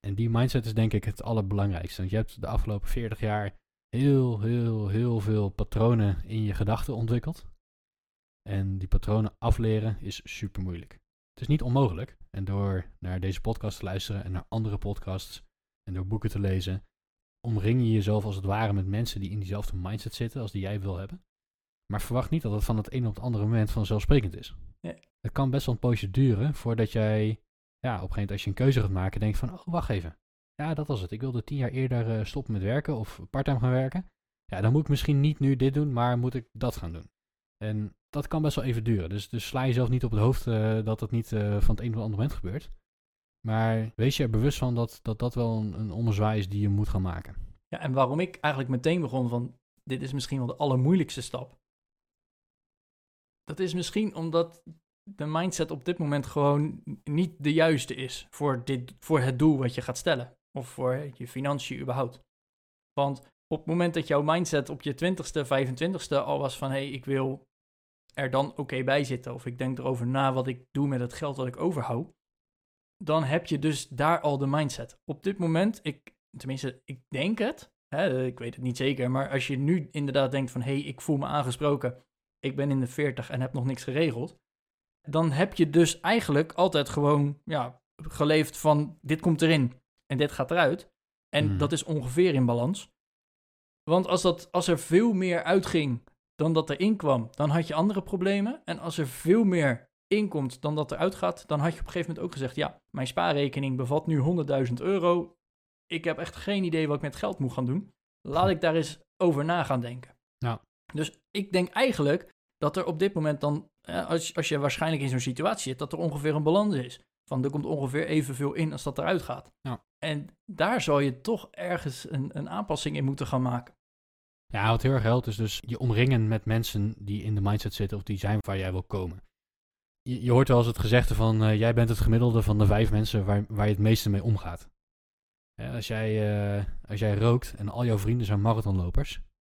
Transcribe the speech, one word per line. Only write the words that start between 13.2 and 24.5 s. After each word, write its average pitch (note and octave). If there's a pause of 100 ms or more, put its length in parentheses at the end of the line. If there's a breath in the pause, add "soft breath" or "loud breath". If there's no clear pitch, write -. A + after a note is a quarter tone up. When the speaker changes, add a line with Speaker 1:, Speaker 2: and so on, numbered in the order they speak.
Speaker 1:
deze F#2
podcast A2
te -
luisteren F#2+
en F#2
naar F#2
andere A2
podcasts - (380)
en F2+
door F#2
boeken G#2+
te G2+
lezen, F#2+ (600)
omring A2+
je A2+
jezelf G#2+
als G2+
het F#2+
ware G2+
met F#2+
mensen G#2
die F#2
in G#2
diezelfde G2
mindset G2
zitten A#2+
als G#2
die G2
jij G2
wil F#2+
hebben. G2+ (680)
Maar G2+
verwacht B2
niet D#3+
dat G#2+
het G#2
van A2+
het G#2
een B2
op G#2+
het A2
andere A2+
moment A2
vanzelfsprekend A2
is. - (240)